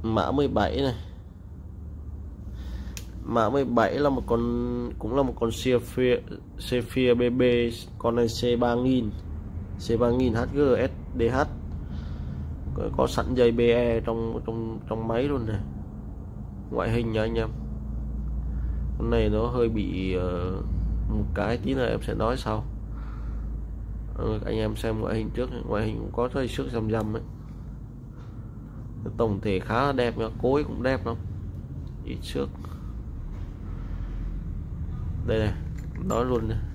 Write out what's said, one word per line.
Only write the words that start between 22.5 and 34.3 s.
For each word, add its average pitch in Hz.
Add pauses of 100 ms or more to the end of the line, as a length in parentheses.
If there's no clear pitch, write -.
Ờ, 110
anh 110
em 110
xem 110
ngoại 110
hình 110
trước. 127 (180)
Ngoại 110
hình 110
cũng 107
có 120
hơi 135
xước 135
rầm 110
rầm 107
ấy. - (1900)
Tổng 107
thể 98
khá 117
là 143
đẹp 123
nha. 113 (120)
Cối 139
cũng 120
đẹp 131
lắm. 117 (880)
Ít -
xước. - (2750)